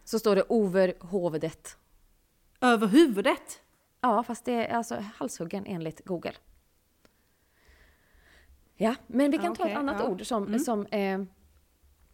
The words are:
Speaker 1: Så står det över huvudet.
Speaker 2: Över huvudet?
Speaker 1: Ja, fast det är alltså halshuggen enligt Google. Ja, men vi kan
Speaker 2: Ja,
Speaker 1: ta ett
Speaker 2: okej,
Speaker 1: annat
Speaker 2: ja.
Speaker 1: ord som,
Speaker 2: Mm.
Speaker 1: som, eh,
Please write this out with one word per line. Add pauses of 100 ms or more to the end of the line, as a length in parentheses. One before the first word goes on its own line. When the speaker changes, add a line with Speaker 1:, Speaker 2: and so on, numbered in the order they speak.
Speaker 1:
Så
står
det
över (180)
huvudet. (840)
Speaker 2:
Över
huvudet? (400)
Speaker 1:
Ja,
fast
det (160)
är
alltså
halshuggen
enligt
Google. (2500)
Ja, (120)
men
vi
kan
Speaker 2:
Ja,
Speaker 1:
ta
ett
Speaker 2:
okej,
Speaker 1:
annat
Speaker 2:
ja.
Speaker 1:
ord
som,
Speaker 2:
Mm.
Speaker 1:
som,
eh, (920)